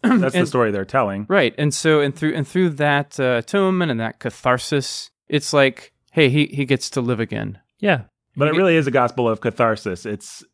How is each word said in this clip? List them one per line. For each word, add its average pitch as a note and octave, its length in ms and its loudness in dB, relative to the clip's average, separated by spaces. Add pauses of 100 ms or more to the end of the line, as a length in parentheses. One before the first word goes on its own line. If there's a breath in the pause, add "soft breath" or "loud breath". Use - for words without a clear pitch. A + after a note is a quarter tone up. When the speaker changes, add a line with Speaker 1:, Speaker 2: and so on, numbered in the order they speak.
Speaker 1:
And, A#3+ 100 4
<clears throat> G3 100 4
Speaker 2:
that's E3+ 100 0
the F3+ 60 2
Speaker 1:
and F3 80 2
Speaker 2:
story A#2+ 240 0
they're G2 140 -4
telling. G#2 420 -2
Speaker 1:
Right, D#3+ 300 2
and D3 160 0
so, D#3 260 2
and C#3+ 160 0
through, D#3 180 -2
and C#3+ 140 -4
through F#3 240 2
that, C#3+ 480 -2
uh, B2+ 200 0
atonement F#3 520 0
and A2+ 80 -4
that A2+ 200 -8
catharsis, - 920 -4 (160)
it's - 240 -4
like, C3+ 400 2 (220)
hey, D3+ 160 4
he, D3 160 2
he C#3 180 -6
gets C3 280 -2
to C3 100 -4
live A#2+ 180 -2
again. G#2+ 400 -6 (200)
Speaker 3:
Yeah. D#3+ 240 0 (340)
Speaker 2:
But C#3+ 100 2
it D3+ 60 0
Speaker 1:
He D#3 60 0
Speaker 2:
really F3 180 4
is C#3+ 100 2
a C3+ 40 -2
gospel B2 360 2
of A2 140 -2
catharsis. A2 640 -2
It's, - 480 -12